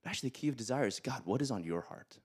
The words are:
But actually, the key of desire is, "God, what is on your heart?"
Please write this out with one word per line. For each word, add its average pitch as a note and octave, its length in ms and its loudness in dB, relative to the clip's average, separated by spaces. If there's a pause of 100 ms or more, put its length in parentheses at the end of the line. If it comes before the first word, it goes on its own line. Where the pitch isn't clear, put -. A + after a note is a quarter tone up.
But E3+ 100 -8
actually, D#3+ 180 -2
the - 100 -8
key D3 80 0
of C#3 100 2
desire A#2+ 300 2
is, F#2+ 140 0
"God, C#3 240 -4
what B2+ 180 4
is C3+ 80 0
on F#2+ 140 0
your E2 160 0
heart?" - 440 -12